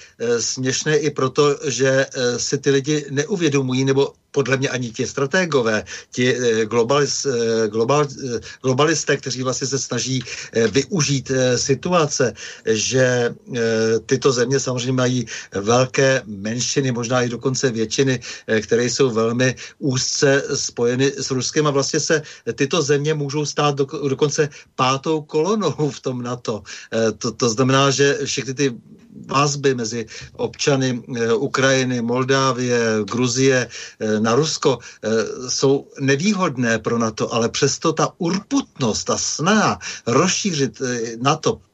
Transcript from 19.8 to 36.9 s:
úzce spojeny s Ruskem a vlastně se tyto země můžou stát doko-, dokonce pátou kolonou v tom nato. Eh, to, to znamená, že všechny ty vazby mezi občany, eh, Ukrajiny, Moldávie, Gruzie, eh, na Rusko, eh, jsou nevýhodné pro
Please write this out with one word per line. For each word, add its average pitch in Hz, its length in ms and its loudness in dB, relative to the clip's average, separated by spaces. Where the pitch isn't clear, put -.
úzce 139 600 2
spojeny 127 600 0
s 135 160 -6
Ruskem 131 340 0
a 143 60 2
vlastně 139 280 0
se 151 220 0
tyto 143 300 0
země 147 320 2
můžou 143 320 -4
stát 147 260 0
doko-, 143 300 -4
dokonce 147 440 0
pátou 135 480 0
kolonou 170 480 0
v - 120 -8
tom 123 200 -6
nato. 123 400 -6
Eh, 113 240 2
to, 117 160 -6
to 123 160 0
znamená, 135 400 4
že 139 360 2
všechny 131 300 -6
ty 143 120 0
vazby 143 480 0
mezi 117 320 -6
občany, 131 640 0
eh, 117 160 2
Ukrajiny, 123 680 2
Moldávie, 127 800 2
Gruzie, 127 600 2
eh, - 520 -4
na 113 140 2
Rusko, 147 440 2
eh, 113 720 -4
jsou 135 380 0
nevýhodné 139 800 0
pro 117 200 -2